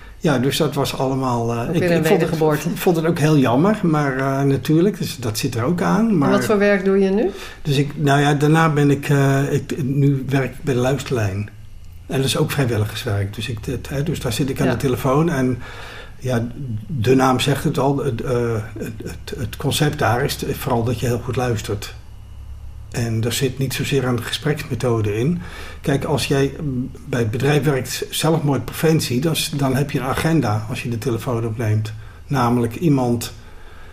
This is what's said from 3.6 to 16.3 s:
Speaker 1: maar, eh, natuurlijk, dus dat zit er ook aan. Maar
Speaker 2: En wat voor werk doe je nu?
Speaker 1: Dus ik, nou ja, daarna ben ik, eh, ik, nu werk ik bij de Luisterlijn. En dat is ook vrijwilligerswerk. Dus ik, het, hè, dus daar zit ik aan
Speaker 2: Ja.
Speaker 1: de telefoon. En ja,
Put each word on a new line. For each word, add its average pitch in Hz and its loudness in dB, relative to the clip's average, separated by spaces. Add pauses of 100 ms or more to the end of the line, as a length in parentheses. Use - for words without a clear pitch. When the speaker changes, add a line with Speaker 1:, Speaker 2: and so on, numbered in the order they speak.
Speaker 1:
maar, 147 2
eh, 135 0
natuurlijk, 156 2
dus - -6
dat 117 -4
zit 117 -2
er 113 0
ook 175 0
aan. 190 2
Maar 139 4
Speaker 2:
En - 4
wat 202 2
voor 214 2
werk 202 2
doe 196 4
je 190 4
nu? 233 2 (320)
Speaker 1:
Dus 139 0
ik, 139 0
nou 143 4
ja, 143 4
daarna 156 4
ben 143 4
ik, 139 0
eh, 139 4
ik, 143 -2
nu 139 2
werk 131 0
ik - -14
bij 135 0
de 123 2
Luisterlijn. 113 0 (560)
En 139 -4
dat 135 2
is - 0
ook 151 2
vrijwilligerswerk. 107 0
Dus 107 -6
ik, 110 -6
het, 123 -6
hè, 139 -2
dus 147 -2
daar 120 -2
zit 131 0
ik 120 -4
aan - 4
Speaker 2:
Ja. 127 4
Speaker 1:
de 117 -2
telefoon. 135 2
En 127 0 (600)
ja, 120 -2 (400)